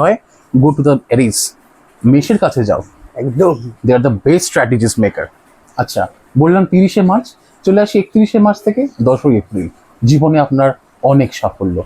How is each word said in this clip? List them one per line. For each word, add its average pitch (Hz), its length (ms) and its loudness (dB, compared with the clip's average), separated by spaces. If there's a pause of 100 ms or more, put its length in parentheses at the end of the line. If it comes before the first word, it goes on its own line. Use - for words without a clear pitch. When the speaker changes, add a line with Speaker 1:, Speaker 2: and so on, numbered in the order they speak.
Speaker 1:
হয়, 196 120 2 (380)
go 131 220 4
to 151 120 -2
the 143 80 2 (180)
Aries, 120 260 0 (640)
মেষের 139 420 2
কাছে 135 260 -2
যাও। 90 120 -2 (400)
Speaker 2:
একদম। 139 340 0 (300)
Speaker 1:
They 123 120 2
are 120 120 -2
the 113 60 -2 (100)
best 170 260 2
strategist 120 520 -2
maker। 87 240 -4 (500)
আচ্ছা, 120 240 -6 (400)
বললাম 180 300 2
তিরিশে 185 380 2
মার্চ, 226 180 -2 (380)
চলে 196 200 2
আসি 208 160 -4
একত্রিশে 214 440 0
মার্চ 208 220 0
থেকে 220 140 -2 (260)
দশই 131 340 2
এপ্রিল। 92 260 -8 (340)
জীবনে 151 440 2
আপনার 135 240 0 (420)
অনেক 139 180 2 (100)
সাফল্য, 95 460 -6